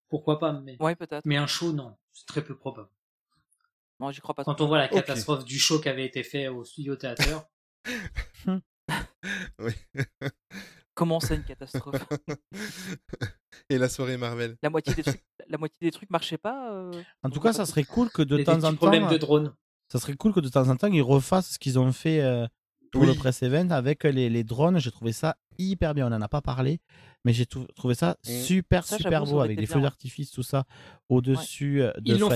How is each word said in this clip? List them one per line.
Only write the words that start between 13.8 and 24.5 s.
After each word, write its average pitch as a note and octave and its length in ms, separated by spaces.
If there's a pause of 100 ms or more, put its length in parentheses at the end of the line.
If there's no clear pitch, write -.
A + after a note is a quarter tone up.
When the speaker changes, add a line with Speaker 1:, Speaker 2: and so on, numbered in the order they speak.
Speaker 3:
soirée B2+ 280
Marvel. A#2 460
Speaker 2:
La D3+ 60
moitié D#3 240
des D#3 100
trucs, C3 200 (120)
Speaker 3:
<laughs> - 120
Speaker 2:
la D#3 100
moitié D#3 240
des E3 100
trucs - 180
marchaient E3 280
pas, A#3+ 360
euh, F#3 180 (320)
Speaker 4:
En C3 60
tout B2+ 60
Speaker 2:
donc C#3+ 80
Speaker 4:
cas, G#3+ 60
Speaker 2:
pas A3+ 40
Speaker 4:
ça G#3+ 100
Speaker 2:
de E3 40
Speaker 4:
serait D3+ 160
cool A#3 260
que - 120
de C#3+ 140
Speaker 1:
Il D3 40
y - 20
a - 20
des - 20
Speaker 4:
temps D#3+ 120
Speaker 1:
petits D#3 80
Speaker 4:
en D#3 100
Speaker 1:
problèmes D#3+ 280
Speaker 4:
temps, E3+ 80
Speaker 1:
de E3 60
drone. D3+ 380 (360)
Speaker 4:
ça B2 80
serait C#3+ 160
cool G#3+ 180
que F#3 60
de C#3 100
temps C3 200
en C3 60
temps, G3+ 120
ils F3+ 140
refassent C#3 520
ce - 60
qu'ils C3 200
ont B2+ 120
fait, D#3 300
euh, B2 260 (440)
pour C3+ 120
le C3+ 80
Speaker 3:
Oui. C3 60
Speaker 4:
press C3 260
event D3+ 260
avec C#3+ 360
les, C3 240
les A#2 140
drones. C#3+ 360